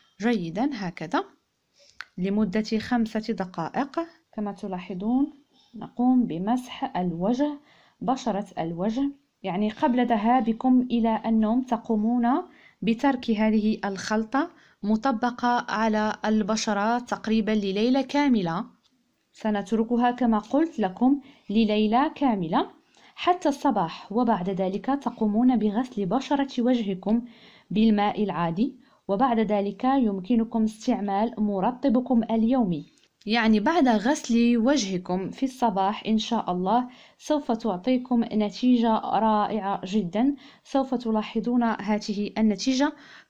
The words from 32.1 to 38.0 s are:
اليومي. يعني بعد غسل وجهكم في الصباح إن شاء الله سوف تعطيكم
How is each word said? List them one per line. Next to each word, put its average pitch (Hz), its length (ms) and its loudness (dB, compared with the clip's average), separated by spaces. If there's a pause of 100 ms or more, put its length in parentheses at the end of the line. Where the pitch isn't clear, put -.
اليومي. 226 560 0 (400)
يعني 220 340 2
بعد 302 280 2
غسل 233 680 2
وجهكم 190 720 0
في - 120 -8
الصباح 214 640 -2
إن 220 120 2
شاء 214 340 -2
الله 202 360 0 (300)
سوف 294 340 -2
تعطيكم 233 800 0